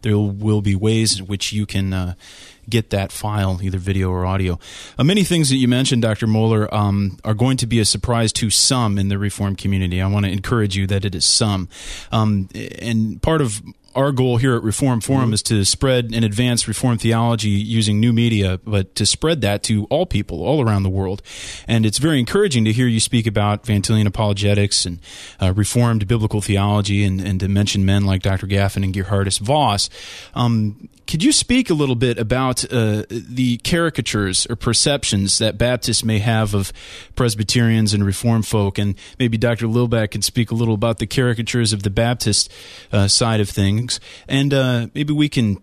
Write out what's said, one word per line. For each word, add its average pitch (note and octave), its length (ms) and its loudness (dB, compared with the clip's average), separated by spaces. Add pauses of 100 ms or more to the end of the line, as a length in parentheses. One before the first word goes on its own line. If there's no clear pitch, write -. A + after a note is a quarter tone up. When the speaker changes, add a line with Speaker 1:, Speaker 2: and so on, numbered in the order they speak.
Speaker 1:
there G#2+ 160 2
will G#2 420 0
be G2+ 160 0
ways A2 440 0
in F#2+ 60 -12
which G2+ 280 -6
you G#2+ 100 -2
can, F#2+ 300 -4
uh, F#2 200 -4 (540)
get A2 220 0
that G2 220 -2
file, G2 500 -2
either F#2+ 160 -4
video F#2+ 320 -2
or F2+ 160 -2
audio. F#2 320 -2 (400)
Uh, B2+ 60 4
many F#3+ 200 4
things D#3+ 260 2
that C3 60 2
you C3 120 4
mentioned, B2 340 2
Doctor A2 240 0
Mohler, A2 460 2
um, G2+ 520 0
are G#2+ 100 -2
going B2+ 240 2
to A#2+ 80 -2
be A2+ 120 0
a A2 60 2
surprise A2+ 500 0
to A2 160 -2
some A2 480 2
in G2 100 0
the G2 100 -2
Reformed G2+ 380 -2
community. F#2+ 460 0
I F#2+ 60 0
want G2+ 180 2
to F#2+ 60 -2
encourage G2+ 440 0
you G2 120 0
that G2 160 0
it F#2+ 100 -2
is D#2+ 100 -2
some. G2 440 0 (440)
Um, G#2+ 360 2 (300)
and A2 440 -4
part D#3+ 180 2
of G#2+ 220 -4 (320)
our C#3 180 2
goal B2+ 240 2
here B2+ 200 2
at A#2 80 -2
Reform A#2 360 0
Forum C3 260 0
Speaker 2:
Mm-hmm. A2+ 80 0
Speaker 1:
is G#2 100 -2
to G#2 200 2
spread B2 480 0
and A2+ 120 0
advance A#2 440 0
Reformed A#2 320 0
theology A2+ 500 0
using G#2+ 500 0
new A#2+ 120 4
media, G#2+ 520 2
but G2+ 320 -2
to G#2 100 0
spread D#3 360 0
that G#2 200 0
to G#2 220 0
all D3+ 200 0
people F#2+ 400 -4
all C#3+ 160 2
around G#2+ 220 2
the F#2+ 80 0
world. F#2+ 320 -4 (460)
And A2 180 2
it's G#2+ 120 0
very D3+ 200 2
encouraging C3 480 2
to A2 60 2
hear B2 160 2
you A2+ 120 2
speak A2+ 280 0
about G#2 360 0
Van G#2 160 2
Tillian G#2+ 260 2
apologetics G2+ 800 0
and, E2+ 140 -6 (420)
uh, F#2 140 2
Reformed A2 540 2
biblical A2 340 0
theology, G2+ 600 2
and, F#2+ 160 0
and F#2+ 200 -2
to F#2+ 80 -2
mention G2+ 380 2
men G2 180 2
like F#2+ 180 0
Doctor F#2+ 260 -2
Gaffin G2 360 0
and F#2+ 80 -2
Gerhardus G2 460 -2
Voss. A2+ 500 0 (460)
Um, A2+ 540 -2 (180)
could D#3+ 160 -2
you C4+ 80 4
speak B3+ 400 0
a F3 40 4
little C#3+ 200 2
bit A#2+ 240 0
about, B2+ 520 -2
uh, A2 380 0
the A#2+ 500 -2
caricatures A#2 920 -2
or A#2 60 -4
perceptions A2+ 840 0
that G#2+ 180 0
Baptists A#2+ 480 0
may A2 140 2
have A2 340 0
of G2 200 -2 (420)
Presbyterians A2 800 2
and G2+ 100 2
Reformed A2 400 0
folk? G2+ 320 0
And G2+ 200 -2 (200)
maybe A#2 220 0
Doctor A#2 300 0
Lilback A2+ 420 0
could G#2+ 140 -4
speak - 260 -2
a A#2 60 -2
little A2+ 180 2
about A2+ 240 0
the A2+ 80 -4
caricatures A#2 640 0
of G2+ 120 -4
the G#2 60 0
Baptist, A#2 640 0 (400)
uh, G2+ 140 4
side A2+ 320 2
of G2+ 100 0
things. G#2+ 520 0 (280)
And, C#3 240 2
uh, B2+ 420 2
maybe D3 180 -2
we D3+ 160 2
can G#2+ 340 0